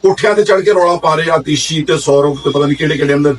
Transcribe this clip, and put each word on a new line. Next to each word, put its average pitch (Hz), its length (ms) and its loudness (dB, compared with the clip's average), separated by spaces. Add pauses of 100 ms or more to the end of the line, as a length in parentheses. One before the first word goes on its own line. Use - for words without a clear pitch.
ਕੋਠਿਆਂ 196 320 2
ਤੇ 208 80 2
ਚੜ੍ਹ 190 180 2
ਕੇ 202 120 2
ਰੌਲਾ 175 240 2
ਪਾ 165 180 0
ਰਹੇ 160 160 -2
ਆ, 165 40 2
ਆਤੀਸ਼ੀ 151 480 -2
ਤੇ 156 160 -2
ਸੌਰਵ 143 360 2
ਤੇ 139 160 -4
ਪਤਾ 143 160 0
ਨਹੀਂ 143 100 0
ਕਿਹੜੇ 156 200 -2
ਕਿਹੜੇ 143 180 0
ਅੰਦਰ 143 240 0